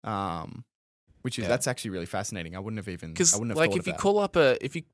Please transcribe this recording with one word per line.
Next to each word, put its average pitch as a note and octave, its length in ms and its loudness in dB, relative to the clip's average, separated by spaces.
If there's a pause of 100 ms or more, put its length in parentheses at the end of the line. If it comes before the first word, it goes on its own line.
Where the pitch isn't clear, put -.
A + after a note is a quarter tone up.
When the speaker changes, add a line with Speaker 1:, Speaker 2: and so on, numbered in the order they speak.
Speaker 1:
Um, G2 580 -4 (580)
which B2+ 180 -4
is, A2 40 -2
Speaker 2:
Yeah. F#2+ 60 -2
Speaker 1:
that's B2+ 180 2
actually A#2+ 240 -4
really F2 140 -4
fascinating. F#2 500 -6
I F#2+ 40 -8
wouldn't A2 180 -6
have G2 100 -8
even, E2+ 240 -8
I - 40 -12
Speaker 2:
'Cause, F3 180 4
Speaker 1:
wouldn't A2+ 180 -2
have G#2 60 -2
Speaker 2:
like, D#3+ 140 4
Speaker 1:
thought G2 60 0
Speaker 2:
if - 40 0
Speaker 1:
of - 60 -6
Speaker 2:
you F#3 60 -4
Speaker 1:
that. - 60 -6
Speaker 2:
call G3+ 200 4
up G3+ 180 0
a, C3+ 260 6
if C3+ 120 -6
you D#3+ 80 -6 (100)